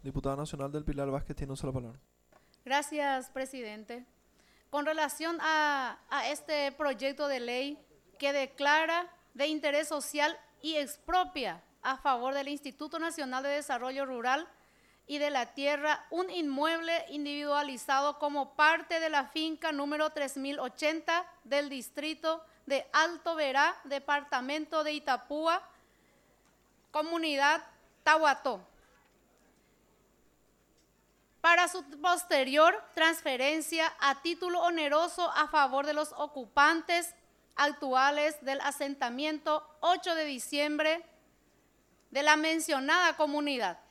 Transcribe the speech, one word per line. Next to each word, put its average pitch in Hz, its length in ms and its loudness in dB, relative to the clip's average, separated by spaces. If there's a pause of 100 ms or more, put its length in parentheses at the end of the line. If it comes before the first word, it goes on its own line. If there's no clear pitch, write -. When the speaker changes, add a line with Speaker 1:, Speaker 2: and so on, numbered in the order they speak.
Speaker 1:
Diputada 135 340 -4
Nacional 143 360 -8
del 151 140 -6
Pilar 139 240 -2
Vázquez 139 260 -4
tiene 135 160 -8
uso 143 140 -6
de 131 80 -4
la 131 40 -2
palabra. 117 220 -10 (640)
Speaker 2:
Gracias, 285 640 -2
presidente. 240 800 -10 (640)
Con 294 160 -2
relación 311 560 -2
a, 294 560 0 (100)
a 269 220 -2
este 294 420 -2
proyecto 277 560 -2
de 269 120 -2
ley 262 460 -6 (320)
que 277 140 0
declara 311 800 2 (220)
de 277 140 -2
interés 302 400 0
social 302 460 0 (280)
y 311 160 -2
expropia 294 840 -2 (200)
a 262 160 -2
favor 262 360 0
del 277 140 -4
Instituto 294 500 -8
Nacional 294 440 -4
de 277 80 -2
Desarrollo 269 560 -4
Rural 262 420 -2 (580)
y 285 120 -6
de 294 120 0
la 254 240 -2
Tierra, 294 560 0
un 359 200 -2
inmueble 330 800 -2
individualizado 285 1080 -2
como 285 380 -4
parte 320 420 4
de 320 120 0
la 285 160 0
finca 320 440 -4
número 294 400 -2
tres 285 280 -4
mil 277 200 -6
ochenta 320 720 -2 (140)
del 285 240 0
distrito 311 760 -4 (220)
de 269 280 -2
Alto 330 440 2
Verá, 294 480 2
departamento 285 960 -2
de 302 120 -2
Itapúa, 302 680 -2 (1300)
comunidad 311 720 2 (400)
Tahuató, 277 640 4 (2750)
para 339 260 6
su 349 160 -6 (160)
posterior 320 800 4 (120)
transferencia 320 1080 0
a 269 220 2
título 349 400 -2
oneroso 339 680 0
a 302 160 2
favor 277 400 2
de 302 60 -2
los 294 240 -2
ocupantes 302 1000 2 (440)
actuales 294 840 2
del 269 160 -2
asentamiento 285 1080 -2 (140)
ocho 359 340 2
de 311 120 -2
diciembre 302 760 -2 (1080)
de 269 120 -2
la 302 140 8
mencionada 311 800 2
comunidad, 285 640 -2 (120)